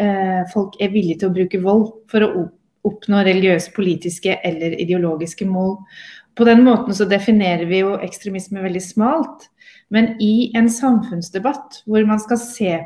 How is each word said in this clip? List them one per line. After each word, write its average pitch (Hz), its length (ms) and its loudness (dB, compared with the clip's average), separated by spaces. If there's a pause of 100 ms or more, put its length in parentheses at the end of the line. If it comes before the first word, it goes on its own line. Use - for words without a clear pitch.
eh, 190 540 -2
folk 202 260 -4
er 202 160 0
villige 170 240 -2
til 196 80 0
å 175 80 -2
bruke 185 240 -2
vold 208 320 2 (160)
for 214 160 2
å 208 60 2 (100)
o-, - 80 -4 (320)
oppnå 202 460 0
religiøse, 190 500 2
politiske 180 640 -2
eller 165 400 -4
ideologiske 170 640 -2
mål. 190 300 -2 (580)
På 233 160 2
den 233 160 8
måten 220 320 2
så 202 80 2
definerer 196 640 2
vi 185 140 0
jo 196 80 0 (100)
ekstremisme 190 640 -10
veldig 185 160 -4
smalt, 240 680 -4 (420)
men 226 220 2 (100)
i 220 320 2
en 233 160 4
samfunnsdebatt 208 1120 -4
hvor 214 240 2
man 214 140 0
skal 233 180 -2
se 202 300 -4 (160)